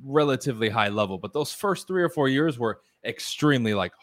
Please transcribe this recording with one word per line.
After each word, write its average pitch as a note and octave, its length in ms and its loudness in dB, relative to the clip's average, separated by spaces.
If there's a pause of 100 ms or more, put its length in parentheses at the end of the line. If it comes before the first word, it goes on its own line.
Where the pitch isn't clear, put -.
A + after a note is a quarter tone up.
relatively C3+ 680 0
high G#2+ 200 0
level. G2+ 280 -2
But F#2+ 160 -10
those D3 180 -2
first F#3+ 360 -4
three F#3 160 0
or D#3+ 60 2
four C#3 200 2
years C#3 300 0
were A2+ 220 -2 (220)
extremely, A#2 720 0
like, F#2+ 300 -2